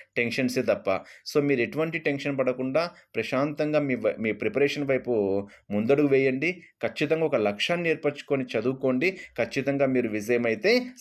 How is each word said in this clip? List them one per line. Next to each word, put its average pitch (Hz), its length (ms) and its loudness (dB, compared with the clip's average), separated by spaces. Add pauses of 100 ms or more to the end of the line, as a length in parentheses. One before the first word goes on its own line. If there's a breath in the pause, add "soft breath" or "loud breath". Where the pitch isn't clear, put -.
(180 loud breath)
టెన్షన్సే 123 440 0
తప్ప. 98 400 0 (320 loud breath)
So 147 80 4
మీరు 143 200 2
ఎటువంటి 160 380 -2
టెన్షన్ 143 380 -4
పడకుండా 131 540 0 (240 loud breath)
ప్రశాంతంగా 147 640 0
మీ 139 160 0
వై-, 107 240 0
మీ 110 120 0
ప్రిపరేషన్ 135 520 0
వైపు 110 640 0 (240 loud breath)
ముందడుగు 135 360 4
వేయండి. 135 560 2 (200 loud breath)
ఖచ్చితంగా 156 420 0
ఒక 151 100 0
లక్ష్యాన్ని 175 540 0
ఏర్పరచుకొని 139 560 -2
చదువుకోండి. 131 720 0 (200 loud breath)
ఖచ్చితంగా 139 480 0
మీరు 127 220 2
విజయం 110 380 0
అయితే 196 400 2 (160)